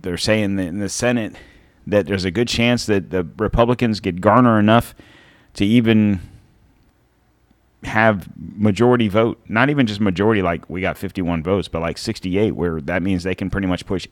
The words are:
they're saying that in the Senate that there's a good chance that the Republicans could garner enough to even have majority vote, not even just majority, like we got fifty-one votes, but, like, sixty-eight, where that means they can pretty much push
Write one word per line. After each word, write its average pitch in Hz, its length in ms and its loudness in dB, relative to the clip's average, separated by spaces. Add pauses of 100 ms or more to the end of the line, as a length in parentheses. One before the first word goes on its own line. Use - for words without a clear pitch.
they're 87 160 -6
saying 107 380 0
that 92 100 -4
in 87 140 -8
the 101 80 -4
Senate 120 480 -4 (500)
that 98 200 2
there's 92 180 -2
a 95 60 0
good 117 180 0
chance 120 380 0
that 98 240 0
the 90 160 -2 (120)
Republicans 113 640 0
could 90 200 -4
garner 110 380 6
enough 107 360 4 (600)
to - 100 -2
even 110 560 4 (1600)
have 110 520 0
majority 107 720 2
vote, 110 400 0
not 120 220 0
even 143 160 2
just 104 140 -4
majority, 101 420 2
like 85 260 -4
we 85 120 -8
got 90 180 -4
fifty-one 85 440 -4
votes, 90 260 -2
but, 82 120 -6
like, 82 180 -6
sixty-eight, 98 540 -2
where 82 280 -4
that 85 220 -4
means 92 200 -2
they 92 120 -4
can 92 160 -6
pretty 98 160 -2
much 90 200 -4
push 92 260 -6